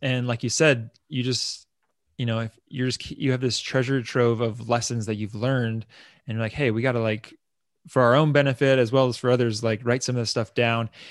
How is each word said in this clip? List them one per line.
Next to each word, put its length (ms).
and 260
like 160
you 60
said, 400
you 120
just, 460
you 80
know, 140
if 180
you're 180
just, 240
you 200
have 100
this 180
treasure 420
trove 400
of 260
lessons 380
that 100
you've 200
learned, 500
and 100
you're 80
like, 100
"Hey, 180
we 100
gotta, 200
like, 340
for 140
our 140
own 160
benefit 480
as 120
well 160
as 100
for 120
others, 340
like, 200
write 200
some 120
of 60
this 80
stuff 240
down." 360